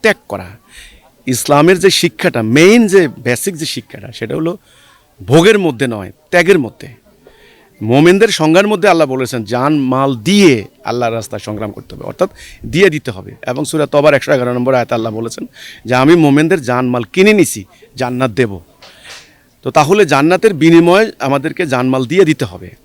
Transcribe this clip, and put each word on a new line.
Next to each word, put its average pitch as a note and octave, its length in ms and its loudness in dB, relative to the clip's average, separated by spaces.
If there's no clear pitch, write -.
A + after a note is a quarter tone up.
ত্যাগ G#3+ 140 0
করা। F#2+ 180 -10
ইসলামের D3 520 2
যে F#3 120 2
শিক্ষাটা, E3 520 -2
মেইন F3 440 4
যে F3+ 220 2
বেসিক B2 480 -6
যে D3 100 -10
শিক্ষাটা, A#2 460 -14
সেটা A#2+ 240 -8
হলো E3 220 -6
ভোগের E3+ 320 4
মধ্যে C#3+ 280 -2
নয়, G#2 260 -8
ত্যাগের F3 280 2
মধ্যে। B2+ 300 -8
মোমেনদের E3+ 460 4
সংজ্ঞার E3 380 2
মধ্যে G#3 220 0
আল্লাহ E3 180 2
বলেছেন, B2+ 380 -6
জান B2+ 340 -2
মাল C3 380 -2
দিয়ে C#3+ 480 2
আল্লাহর A#2 300 -4
রাস্তায় A2 300 -10
সংগ্রাম G#2+ 260 -8
করতে - 240 -20
হবে, - 100 -16
অর্থাৎ - 260 -6
দিয়ে E3+ 240 2
দিতে D3+ 200 -4
হবে। F#2+ 240 -16
এবং C3 180 -6
সূরা D3 220 -4
তবার D3 280 2
একশো C#3 180 -2
এগারো B2 200 0
নম্বর B2 220 -2
আয়াতে A#2+ 200 -2
আল্লাহ A2+ 180 -6
বলেছেন A2+ 340 -10
যে, A#2 100 -4
"আমি C#3 220 4
মোমেনদের D#3 460 2
জান B2 260 -2
মাল B2 140 -4
কিনে F#3+ 300 2
নিছি, D3 320 0
জান্নাত B2+ 340 -4
দেব।" G2+ 300 -4
তো C3 80 -6
তাহলে E3+ 360 2
জান্নাতের E3 480 2
বিনিময়ে E3+ 640 4
আমাদেরকে C#3 480 -4
জানমাল C3 400 -2
দিয়ে F3 180 2
দিতে D3+ 200 0
হবে। F2+ 260 -14